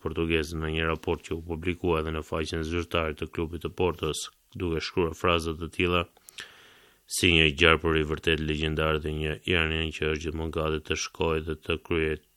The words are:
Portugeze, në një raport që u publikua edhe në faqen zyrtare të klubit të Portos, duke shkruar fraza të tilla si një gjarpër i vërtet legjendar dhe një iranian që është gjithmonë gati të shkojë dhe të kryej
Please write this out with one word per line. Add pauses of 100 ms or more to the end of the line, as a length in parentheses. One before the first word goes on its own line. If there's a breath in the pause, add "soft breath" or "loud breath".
Portugeze,
në
një
raport
që
u
publikua
edhe
në
faqen
zyrtare
të
klubit
të
Portos, (280)
duke
shkruar
fraza
të
tilla (1000 loud breath)
si
një
gjarpër
i
vërtet
legjendar
dhe
një
iranian
që
është
gjithmonë
gati
të
shkojë
dhe (100)
të
kryej (160)